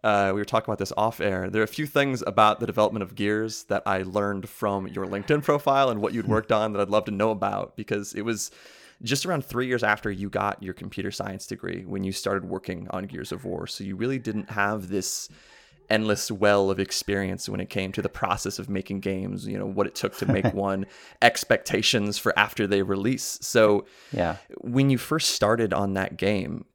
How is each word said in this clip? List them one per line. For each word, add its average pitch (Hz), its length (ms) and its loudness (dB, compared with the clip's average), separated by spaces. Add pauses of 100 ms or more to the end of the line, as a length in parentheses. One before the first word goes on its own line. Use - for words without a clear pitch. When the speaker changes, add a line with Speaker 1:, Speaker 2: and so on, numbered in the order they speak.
Speaker 1:
uh, 101 300 4
we 104 80 0
were 101 40 -2
talking 110 200 0
about 107 140 -2
this 98 180 -2
off 110 240 0
air. 92 260 0
There 104 140 0
are 107 40 6
a - 20 -8
few - 180 -4
things 139 400 0
about 107 340 6
the 117 60 -2
development 104 380 2
of 90 100 -10
Gears 107 520 -2
that - 200 -2
I 95 160 0
learned 101 480 -2
from 98 380 -2
your 95 180 -6
LinkedIn 101 380 0
profile 139 480 4
and 104 100 -2
what 101 120 0
you'd 110 120 -2
Speaker 2:
Hmm. 104 60 0
Speaker 1:
worked 110 200 2
on 107 220 2
that 101 80 0
I'd 98 80 0
love 107 160 2
to 107 60 -4
know 104 180 2
about, 101 480 -2
because 104 360 -4
it 104 100 -4
was 113 260 -2 (540)
just 135 240 0
around 160 180 -2
three 127 220 -4
years 123 160 0
after 107 260 2
you 98 220 -4
got 101 320 -2
your 92 100 -8
computer - 380 -6
science 98 340 -8
degree 90 400 -8
when 95 180 -6
you 95 80 -2
started 98 340 -2
working 92 440 -8
on 95 160 -6
Gears - 260 -10
of - 140 -8
War. 92 220 -6
So - 160 -10
you 95 120 -6
really 123 220 -2
didn't 107 320 -6
have 101 400 0
this - 400 -4 (600)
endless 107 420 2
well 101 400 6
of 95 80 0
experience 98 680 -2
when 101 100 -2
it 95 100 -6
came 95 220 -2
to 104 100 -4
the 95 60 -2
process - 520 -2
of 95 100 -10
making 98 320 -4
games, 98 440 -4
you 101 120 -6
know, 98 80 -6
what 98 200 0
it - 80 -6
took - 220 -4
to 95 100 -4
make 95 200 2
Speaker 2:
<laughs> - 80 2
Speaker 1:
one, 98 320 -2 (360)
expectations - 960 2
for - 220 0
after 104 260 2
they 98 160 4
release. 98 600 -2
So 107 420 6 (300)
Speaker 2:
Yeah. 85 240 0 (240)
Speaker 1:
when 135 280 2
you 127 80 4
first - 340 -2
started 110 420 2
on 98 220 0
that 95 200 -4
game, 95 480 -2 (120)